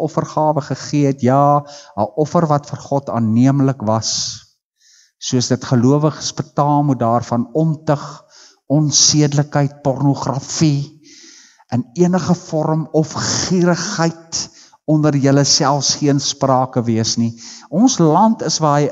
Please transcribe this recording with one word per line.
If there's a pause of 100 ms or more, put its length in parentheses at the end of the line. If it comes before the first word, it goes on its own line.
offergawe
gegee
het.
Ja, (360)
'n
offer
wat
vir
God
aanneemlik
was. (800)
Soos
dit
gelowiges
betaam,
moet
daarvan
ontug, (420)
onsedelikheid,
pornografie, (720)
in
enige
vorm
of
gierigheid (360)
onder
julle
selfs
geen
sprake
wees
nie. (360)
Ons
land
is
waar
hy